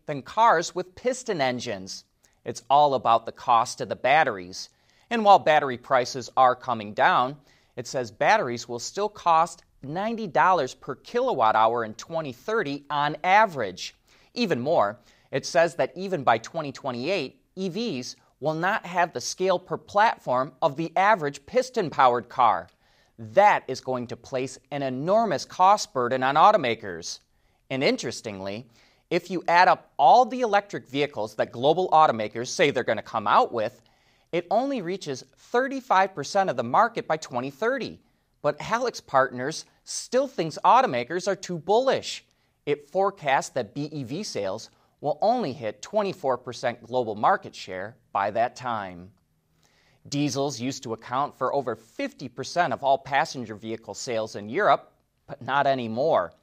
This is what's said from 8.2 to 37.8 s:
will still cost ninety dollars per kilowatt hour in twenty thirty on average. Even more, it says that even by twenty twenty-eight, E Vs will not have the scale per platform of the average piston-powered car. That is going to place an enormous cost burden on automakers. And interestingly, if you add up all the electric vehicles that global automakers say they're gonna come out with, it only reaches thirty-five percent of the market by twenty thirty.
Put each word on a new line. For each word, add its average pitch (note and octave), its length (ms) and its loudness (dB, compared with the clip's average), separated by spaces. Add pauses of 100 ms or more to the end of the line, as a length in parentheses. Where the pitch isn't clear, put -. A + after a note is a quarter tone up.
will A#2+ 100 -8
still G3+ 300 -6
cost E3+ 560 0 (180)
ninety G3+ 440 -8
dollars D#3 480 2
per - 200 -12
kilowatt D3+ 640 0
hour A2+ 280 2
in A2 100 -10
twenty D#3+ 380 -8
thirty C#3+ 580 -6
on D3 340 -2
average. F3 680 0 (400)
Even E3 260 0
more, A#2+ 380 2 (320)
it C#3 160 -4
says E3 300 2
that C3+ 200 0
even F3+ 260 -4
by A#2+ 160 4
twenty D3 340 -10
twenty-eight, C3+ 680 -6 (160)
E F#3+ 120 -4
Vs E3 480 -6 (240)
will D#3 140 -2
not F#3 300 -2
have F3 280 -2
the B2 80 -8
scale F#3 380 -2
per E3+ 200 -8
platform D3+ 840 0
of D3 160 0
the E3 200 -6
average F#3 500 2
piston-powered C#3+ 840 2
car. G2 400 2 (500)
That C#3+ 500 4
is C3 120 -6
going B2 280 -4
to A#2 80 -12
place - 420 -8 (140)
an C#3+ 100 -4
enormous D3+ 640 0
cost G3 480 2
burden B2+ 320 2
on C3+ 100 2
automakers. B2 840 2 (500)
And C3+ 140 -2
interestingly, A2+ 840 -6 (440)
if E3+ 200 -2
you F3+ 160 -6
add F3+ 220 6
up - 280 0
all F#3+ 280 6
the B3 160 -6
electric G3+ 480 -2
vehicles C3 480 -4
that A#2 160 -2
global D#3 380 2
automakers A#2 580 2
say D#3 220 2
they're B2 120 0
gonna G#2+ 200 -2
come G#2 260 -4
out G3+ 240 4
with, A2+ 280 -4 (520)
it F3 180 -4
only B3+ 320 -2
reaches E3 420 -8 (120)
thirty-five A#3+ 800 0
percent F#3 360 -2
of B2+ 60 -4
the A#2+ 80 -2
market E3 420 0
by D#3+ 120 -2
twenty C3 320 -8
thirty. G#3+ 500 -4 (400)